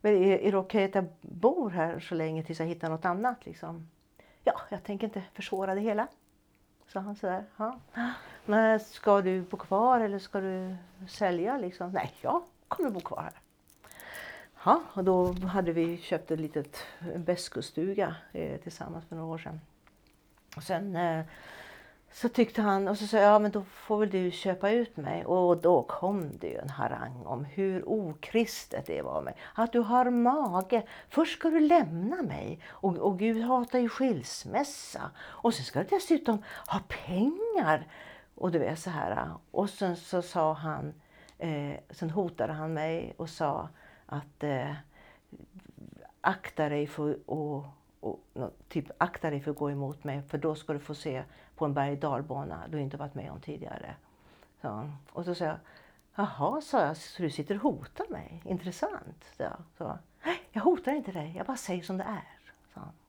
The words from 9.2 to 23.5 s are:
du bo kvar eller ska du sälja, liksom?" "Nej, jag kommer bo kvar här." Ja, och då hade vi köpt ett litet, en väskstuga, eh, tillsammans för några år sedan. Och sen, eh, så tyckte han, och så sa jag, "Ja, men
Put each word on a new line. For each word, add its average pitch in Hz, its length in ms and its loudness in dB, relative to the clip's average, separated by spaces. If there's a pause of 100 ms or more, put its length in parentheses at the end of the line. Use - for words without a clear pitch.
du 185 200 0
bo 180 160 -8
kvar 233 440 4
eller 202 180 0
ska 190 220 -6
du 185 360 -4 (320)
sälja, 190 500 0
liksom?" 180 320 -6
"Nej, 185 300 -2
jag 349 220 0 (260)
kommer 302 220 -2
bo 190 100 -4
kvar - 220 -6
här." - 200 -10 (1200)
Ja, 294 180 8 (120)
och 185 100 -2
då 180 280 6
hade 180 400 0
vi 170 260 0
köpt 165 320 -4
ett 160 100 0
litet, 147 360 -4 (380)
en 170 100 -6
väskstuga, 180 880 -2 (180)
eh, 151 280 -6
tillsammans 165 440 -10
för 165 120 -12
några 160 180 -6
år 160 40 -8
sedan. 160 220 -10 (960)
Och 160 60 -10
sen, 190 340 -2
eh, 165 280 2 (880)
så - 160 -2
tyckte 226 340 4
han, 196 260 4
och 202 100 0
så 208 80 -4
sa 220 100 2
jag, 208 180 12
"Ja, 208 40 12
men 208 120 6